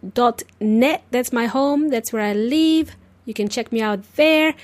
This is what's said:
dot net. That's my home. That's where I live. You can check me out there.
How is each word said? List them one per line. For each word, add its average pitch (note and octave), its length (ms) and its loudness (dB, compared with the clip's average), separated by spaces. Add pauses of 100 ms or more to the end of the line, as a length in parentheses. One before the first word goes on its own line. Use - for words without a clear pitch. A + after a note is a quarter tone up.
(140)
dot A#3 300 0 (180)
net. A3+ 500 2
That's B3 220 -2
my A#3 140 -2
home. C#4+ 420 0
That's A3+ 240 -4
where A3 80 -2
I G#3 100 -2
live. D#4 640 0 (300)
You A3 80 -10
can G#3 160 -4
check A3+ 220 -8
me A3+ 100 0
out G#3 200 -2 (140)
there. D#4 380 4 (100)